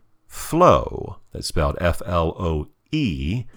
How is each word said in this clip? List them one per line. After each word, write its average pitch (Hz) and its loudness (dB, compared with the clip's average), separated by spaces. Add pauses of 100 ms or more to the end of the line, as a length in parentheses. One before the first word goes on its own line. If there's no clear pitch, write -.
(260)
Floe, - 2 (140)
that's - -10
spelled 73 0
F 85 0
L 85 0
O 80 -2 (220)
E, 104 -2 (120)